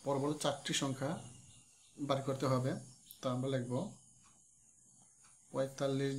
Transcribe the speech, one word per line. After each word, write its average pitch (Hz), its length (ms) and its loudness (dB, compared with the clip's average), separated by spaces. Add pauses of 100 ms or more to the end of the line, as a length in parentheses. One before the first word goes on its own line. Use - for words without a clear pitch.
পরবর্তী 139 380 2
চারটি 143 280 0 (100)
সংখ্যা 135 280 0 (1000)
বাড়ি 135 200 2
করতে 135 240 0
হবে। 127 200 4 (480)
তো - 140 -4
আমরা 127 200 0
লিখব 123 200 0 (1800)
পঁয়তাল্লিশ 135 680 0